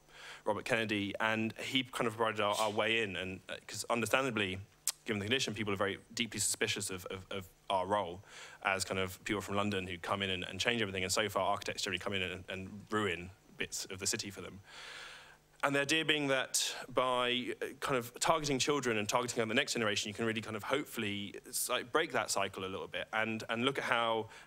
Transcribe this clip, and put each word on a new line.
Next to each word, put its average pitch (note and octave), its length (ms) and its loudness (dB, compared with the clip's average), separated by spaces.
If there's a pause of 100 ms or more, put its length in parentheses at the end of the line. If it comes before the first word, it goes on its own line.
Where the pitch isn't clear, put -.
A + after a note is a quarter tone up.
(440)
Robert G#2 200 0
Kennedy. G#2+ 540 2
And A2 400 2
he C3 240 0
kind B2+ 240 -2
of A2 100 0
provided A2 240 2
our, G#2 140 4
our G#2+ 160 2
way A2 320 4
in. F#2+ 140 -2
And, F#2 320 -4
uh, - 60 -6 (120)
'cause - 240 -8
understandably, A2 680 2 (460)
given G#2+ 140 0
the G2 80 -2
condition, B2 260 2
people G#2 200 -2
are F#2+ 40 0
very G2 220 0 (160)
deeply A2 240 -2
suspicious - 520 0
of, F2+ 160 -6
of, F#2+ 260 -8
of F#2+ 160 -6 (220)
our F#2 160 4
role F#2+ 360 0 (400)
as G2 220 2
kind F#2+ 160 0
of F#2 240 -4
people G#2 160 0
from G2+ 160 -4
London G2+ 320 0
who F2+ 100 -6
come G2+ 240 -2
in F#2+ 80 0
and, F2+ 140 -2
and F#2 160 -6
change A#2+ 200 2
everything. F#2+ 220 0
And F#2 80 0
so G#2+ 180 2
far, G2 140 0
architects G2 400 0
generally F#2 160 -2
come G2+ 140 -4
in F#2+ 100 0
and, F2+ 260 -4
and F#2+ 220 -8 (200)
ruin F#2 400 0 (260)
bits - 300 -6
of F#2+ 120 -10
the G2 80 -4
city G#2+ 220 -2
for F#2 140 -10
them. F2+ 180 -12 (1040)
And C#3+ 100 4
the C#3 60 4
idea D3+ 240 4
being D3 240 4
that C3 420 2 (220)
by, B2 720 2
uh, - 20 0 (160)
kind C#3 160 2
of A#2 240 -2
targeting D3 380 4
children B2+ 400 2
and G#2 100 0
targeting A#2+ 400 2
the A2 60 0
next - 180 4
generation, G#2+ 360 0
you G2+ 60 -8
can A#2 120 0
really A2 160 0
kind A2 140 -6
of G2+ 60 -6
hopefully, G#2+ 720 -2 (120)
it's - 240 -2
like, B2 200 -2
break D#3 220 2
that A2+ 180 0
cycle G2 360 -2
a - 20 -4
little F2+ 180 -4
bit F2 280 -4
and, A2 340 0
and A#2 160 0
look C#3 140 2
at C3 60 -2
how, A2+ 440 2 (180)